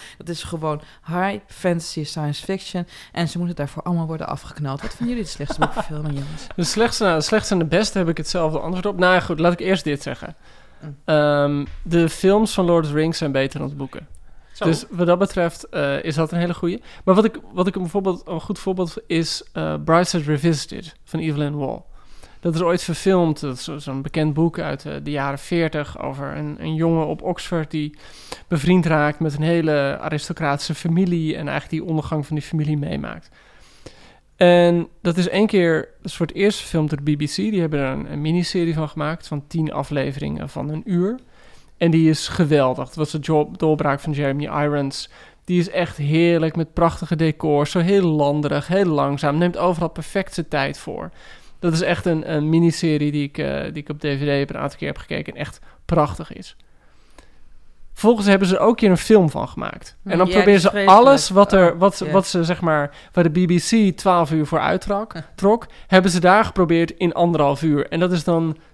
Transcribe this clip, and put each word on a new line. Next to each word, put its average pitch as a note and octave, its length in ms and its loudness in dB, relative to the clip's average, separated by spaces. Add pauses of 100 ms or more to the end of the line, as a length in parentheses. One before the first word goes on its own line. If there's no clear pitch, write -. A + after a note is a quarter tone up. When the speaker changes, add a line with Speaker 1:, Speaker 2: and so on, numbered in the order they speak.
(180)
Speaker 1:
Dat D#3+ 100 -14
is E3 140 -10
gewoon D#3 380 -6 (260)
high F#3+ 300 -4 (100)
fantasy E3+ 580 -4
science D3 400 -6
fiction F#3+ 420 -6 (260)
en E3+ 160 -4
ze - 100 -8
moeten F3 180 -4
daarvoor C#3+ 260 -8
allemaal E3+ 240 -2
worden D#3+ 200 -8
afgeknald. C#3 560 -8
Wat - 120 -8
vinden A#3+ 140 -6
jullie A#3+ 160 -4
de - 120 -10
slechtste - 240 -6
boekverfilming, D3+ 580 -4
jongens? D3 280 -10 (100)
Speaker 2:
De F3 80 -2
slechtste, A3 400 0
nou, E3+ 140 2
de D3 60 0
slechtste G#3+ 280 0
en F#3 80 2
de E3 60 0
beste F#3+ 320 0
heb E3+ 100 0
ik D#3+ 80 -2
hetzelfde D#3+ 440 -2
antwoord F3+ 260 -4
op. F#3+ 120 -2
Nou F3+ 160 6
ja, F3 60 6
goed, E3+ 180 -4
laat F3 140 4
ik F3 80 -4
eerst F#3 240 0
dit C#3+ 180 -4
zeggen. - 340 -10 (440)
Speaker 1:
Mm. D3 240 -14
Speaker 2:
Ehm, D3 600 2 (180)
de E3+ 260 2
films G3+ 460 2
van F#3+ 100 2
Lord E3+ 200 4
of D3 60 -4
the D3 60 -4
Rings D#3 220 0
zijn D3 140 -2
beter C3+ 260 -2
dan C#3 100 -6
de D3 60 -10
boeken. C#3 340 -12 (440)
Speaker 3:
Zo. - 120 -8
Speaker 2:
Dus E3 260 0
wat F3 160 0
dat F3 120 4
betreft, F3+ 500 -2
eh, C#3 360 -4
is D3+ 100 -4
dat D#3+ 180 -2
een E3+ 60 -2
hele F3 160 -2
goeie. F#3 280 -4 (220)
Maar F#3+ 100 4
wat G#3 100 6
ik, G#3+ 140 -2 (140)
wat F3+ 140 0
ik G3+ 100 -2
een F#3 120 -4
voorbeeld, F#3+ 380 -4
een D#3+ 140 -8
goed - 180 -6
voorbeeld F#3 380 -4 (100)
is, E3 360 -2 (100)
eh, D#3 220 -4 (100)
Brightside E3 400 2
Revisited D3+ 720 -2 (100)
van D#3+ 160 -6
Evelyn D3 360 -2
Waugh. C#3+ 240 -6 (600)
Dat E3+ 140 -2
is E3 80 -2
ooit F3 200 2
verfilmd. E3+ 580 2
Dat C3 160 -6
is - 80 -14
zo-, D3+ 140 -10
zo'n C3+ 240 -8
bekend D3+ 320 -2
boek D#3+ 240 0
uit, D3 280 -8
eh, C#3+ 60 -10 (100)
de D3 80 -8
jaren C#3 280 -4
veertig D#3+ 600 -4
over C#3 360 -8
een, D3+ 220 -8
een D#3+ 160 -6
jongen D#3+ 320 0
op D3+ 160 -8
Oxford E3+ 480 -6
die D3+ 260 -6 (520)
bevriend F3 380 2
raakt D3 340 0
met D3+ 160 -2
een D3+ 60 -4
hele D#3 580 0
aristocratische D3+ 760 -4
familie E3+ 600 0
en D3 120 -8
eigenlijk C#3 220 -6
die D#3+ 140 -4
ondergang D#3 420 -4
van D#3 100 -6
die C#3+ 80 -6
familie D3+ 340 -2
meemaakt. - 500 -8 (1080)
En F3 520 6 (140)
dat F3 140 0
is F3 120 0
één G#3+ 180 2
keer, E3+ 500 2
dat - 140 -14
is - 60 -12
voor E3+ 100 0
het - 80 -16
eerst G3+ 240 0
verfilmd D#3 320 -2
door D3+ 140 -4
de D3+ 100 0
B D3 40 -2
B D3 100 -2
C. - 80 -8
Die G3+ 240 -2
hebben D#3 200 -2
er C3 120 -2
een, C#3+ 200 -8
een D3 80 -6
miniserie E3+ 540 0
van D3+ 140 -4
gemaakt D#3 380 -8
van C#3+ 200 -8
tien D#3 260 -4
afleveringen C#3+ 760 -6
van D3 200 -8
een D#3 160 -8
uur. G3 340 0 (580)
En E3+ 140 2
die D#3+ 200 6
is - 180 -2
geweldig. C3+ 580 2
Dat - 80 -20
was D#3 160 -4
de D#3+ 80 -6
jo-, D3 380 0
doorbraak D3 440 0
van D#3+ 120 -6
Jeremy C#3+ 320 -2
Irons. C#3+ 640 -4 (340)
Die F3+ 160 2
is F3 100 -2
echt - 260 -2
heerlijk D#3+ 600 2
met D#3+ 160 -4
prachtige E3+ 440 0
decors. D3+ 540 0
Zo F#3+ 80 0
heel F#3+ 240 4
landerig, D3 640 0
heel F#3+ 180 2
langzaam. C#3+ 540 0
Neemt F3 180 2
overal E3 320 0
perfect - 460 -6
zijn E3+ 140 -6
tijd C#3 300 -2
voor. - 320 -10 (480)
Dat F3 140 0
is D#3+ 80 0
echt D#3 260 -2
een, D#3+ 280 0
een D3+ 140 0
miniserie D#3+ 640 2
die D3 100 -2
ik, C#3+ 160 -8
eh, C#3 240 -4
die D3 200 -8
ik - 60 -12
op D3 100 -8
D - 40 -10
V C#3+ 200 -2
D C#3+ 160 0
heb C#3 120 -2
een - 120 -10
aantal C#3+ 160 -8
keer D3 100 -6
heb C#3+ 100 -8
gekeken - 360 -8
en - 60 -14
echt - 180 -12 (260)
prachtig D3+ 480 -2
is. - 240 -18 (1400)
Vervolgens G#3 300 2
hebben G3 220 6
ze F#3+ 60 2
er - 60 0
ook G3+ 80 4
een A#3+ 80 4
keer G#3 140 4
een F3 60 6
film F#3 340 6
van - 180 -6
gemaakt. - 560 -12
En G3 80 -8
Speaker 1:
Mm, E3 60 2
Speaker 2:
dan F3+ 80 6
Speaker 1:
ja, F3 60 -2
Speaker 2:
proberen F#3 120 6
Speaker 1:
die G3+ 160 8
Speaker 2:
ze F3 60 4
Speaker 1:
is G3+ 60 4
vreselijk. G3 260 8
Speaker 2:
alles C4+ 300 8
wat G3 240 6
er, F3+ 200 6
Speaker 1:
Oh, E3+ 60 -8
Speaker 2:
wat, F#3+ 200 4
Speaker 1:
ja. D3+ 140 -6
Speaker 2:
wat F#3+ 140 4
ze, E3+ 180 0
zeg E3+ 160 -2
maar, D3+ 340 0 (180)
waar E3 200 4
de F3+ 120 4
B - 20 4
B F3 120 4 (340)
C - 40 -12
twaalf E3+ 360 2
uur D3+ 140 0
voor D#3+ 140 -2
uittrok, G3+ 520 -2
Speaker 1:
Huh. D#3+ 100 -12 (120)
Speaker 2:
trok, G#3+ 320 2 (200)
hebben F#3 240 6
ze F3 100 0
daar F#3+ 240 6
geprobeerd E3+ 460 2
in F3 240 -2
anderhalf D#3 480 2
uur. D3 260 0
En D#3+ 120 -4
dat F3+ 120 2
is E3 120 -2
dan E3 320 0 (180)